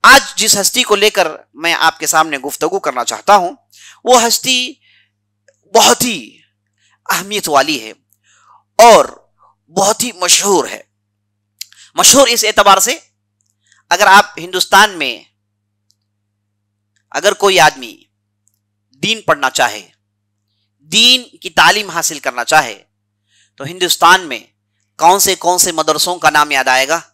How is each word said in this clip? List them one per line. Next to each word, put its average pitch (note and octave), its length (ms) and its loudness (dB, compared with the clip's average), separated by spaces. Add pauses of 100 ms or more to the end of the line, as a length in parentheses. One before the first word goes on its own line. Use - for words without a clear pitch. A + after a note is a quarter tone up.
आज C4 340 4
जिस G#3 180 0
हस्ती G3+ 260 -2
को G#3+ 120 0
लेकर G3 340 0 (280)
मैं E3 180 -4
आपके D#3+ 320 -2
सामने D#3 320 -2
गुफ्तगू D#3 400 -6
करना B2+ 260 -6
चाहता A2+ 300 0
हूं, F#3 180 0 (520)
वो B3 140 4
हस्ती B3 580 -2 (1000)
बहुत A3 280 2
ही G3 400 -10 (640)
अहमियत F#3+ 420 -6
वाली C#3+ 300 0
है A2 140 -14 (840)
और G#3+ 540 4 (360)
बहुत G3 340 -2
ही A#3+ 100 -8 (100)
मशहूर F3+ 460 0
है। - 140 -14 (1120)
मशहूर A#3+ 320 4
इस A#3 160 -4
एतबार G3+ 360 2
से, A#3+ 200 -4 (920)
अगर G3 180 2
आप G3 300 4
हिंदुस्तान F#3 520 0
में C3+ 360 -10 (1900)
अगर F#3+ 220 -2
कोई G3 240 0
आदमी C#3 360 0 (1080)
दीन G#3 260 -4
पढ़ना C#3+ 220 0
चाहे, A2 320 -2 (1080)
दीन A#3+ 340 0 (180)
की F#3+ 80 -12
तालीम F#3 400 0
हासिल D#3+ 280 -6
करना B2 260 -8
चाहे, C3 300 0 (880)
तो C#3 40 -12
हिंदुस्तान F3+ 560 0
में C#3 280 -14 (500)
कौन F3 200 4
से, G3 160 -2
कौन F3 240 -2
से F3 140 -2
मदरसों D#3 440 -2
का D#3 140 0
नाम D3 220 0
याद C3+ 160 -2
आएगा? C3+ 340 0 (120)